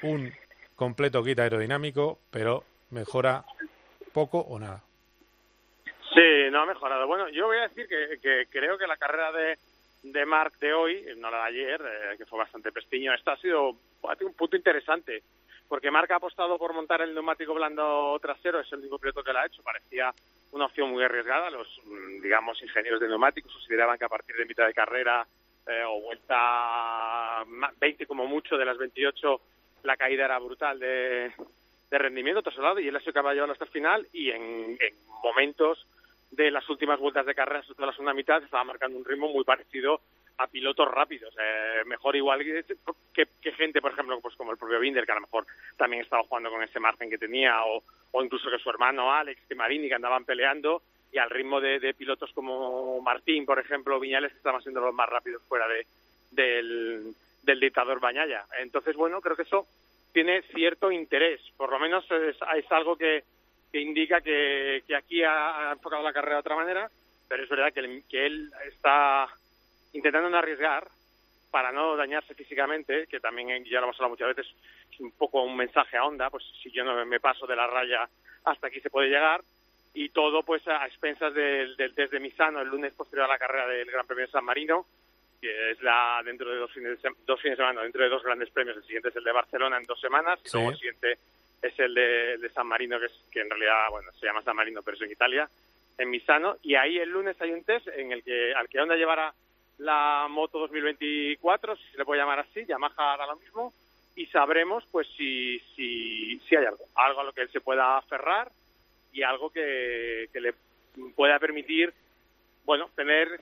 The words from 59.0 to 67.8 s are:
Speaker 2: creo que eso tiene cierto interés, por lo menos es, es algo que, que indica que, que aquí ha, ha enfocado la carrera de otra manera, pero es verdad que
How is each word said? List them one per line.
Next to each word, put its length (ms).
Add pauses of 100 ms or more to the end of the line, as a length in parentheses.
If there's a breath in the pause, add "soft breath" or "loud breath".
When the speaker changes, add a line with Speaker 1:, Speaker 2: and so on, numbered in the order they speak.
Speaker 2:
creo 140
que 80
eso 240 (460)
tiene 280 (100)
cierto 400
interés, 500 (160)
por 140
lo 60
menos 320
es, 280 (200)
es 140
algo 260
que, 260 (480)
que 80
indica 420
que, 640
que 80
aquí 280
ha, 460
ha 40
enfocado 280
la 120
carrera 220
de 60
otra 140
manera, 340 (380)
pero 160
es 60
verdad 220
que 100